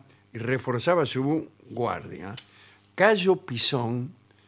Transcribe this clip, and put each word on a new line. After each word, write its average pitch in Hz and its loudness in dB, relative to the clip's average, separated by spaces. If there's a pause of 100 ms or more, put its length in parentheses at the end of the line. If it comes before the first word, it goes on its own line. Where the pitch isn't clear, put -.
(320)
y - -12
reforzaba 127 0
su 139 -2 (220)
guardia, 98 -6 (580)
Cayo 190 4
Pisón 123 -2 (340)